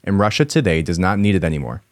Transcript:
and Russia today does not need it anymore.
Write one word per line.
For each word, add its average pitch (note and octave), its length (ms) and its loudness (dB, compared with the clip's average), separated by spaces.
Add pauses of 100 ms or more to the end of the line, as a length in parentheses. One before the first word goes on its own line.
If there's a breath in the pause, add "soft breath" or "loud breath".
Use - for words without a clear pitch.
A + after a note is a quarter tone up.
and G2 140 0
Russia G#2 260 2
today F2+ 380 0
does E2 160 -2
not F#2 200 0
need G2+ 160 2
it E2+ 100 0
anymore. C#2+ 480 -4